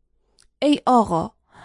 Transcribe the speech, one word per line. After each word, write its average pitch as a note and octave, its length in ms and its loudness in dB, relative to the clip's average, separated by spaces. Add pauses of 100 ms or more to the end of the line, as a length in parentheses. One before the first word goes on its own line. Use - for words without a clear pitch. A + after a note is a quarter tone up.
(640)
«ای D4 240 0
آقا، G3 440 0 (340)